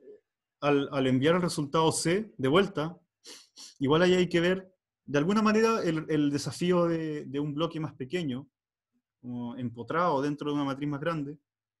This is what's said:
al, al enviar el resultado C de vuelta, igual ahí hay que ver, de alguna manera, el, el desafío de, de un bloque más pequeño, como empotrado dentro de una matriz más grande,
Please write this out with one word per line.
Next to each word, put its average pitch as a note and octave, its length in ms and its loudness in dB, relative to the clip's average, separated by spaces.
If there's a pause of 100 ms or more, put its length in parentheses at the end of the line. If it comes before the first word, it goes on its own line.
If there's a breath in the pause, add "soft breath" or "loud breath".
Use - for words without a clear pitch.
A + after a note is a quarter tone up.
(640)
al, C#3+ 280 2
al C3+ 160 0
enviar C3 280 4
el F3+ 80 0
resultado D#3+ 500 0
C F3+ 460 -2
de C3 100 0
vuelta, E3+ 500 0 (800 loud breath)
igual C#3+ 220 4
ahí F3+ 140 6
hay F3+ 160 2
que E3+ 100 2
ver, F#3 340 -2 (300)
de C#3 140 -2
alguna G3+ 240 2
manera, A3 400 4
el, D#3+ 260 -2
el D3+ 220 2
desafío E3+ 560 0
de, D#3 400 -4
de C3+ 120 -6
un D3+ 140 -4
bloque D#3 280 -4
más D#3 120 -6
pequeño, C#3 560 -6 (720)
como A#2+ 360 -10
empotrado C3 640 -2
dentro D3 260 -4
de D3 60 -2
una D3 100 -2
matriz C#3 240 -4
más C#3+ 120 -6
grande, D3+ 360 -6 (440)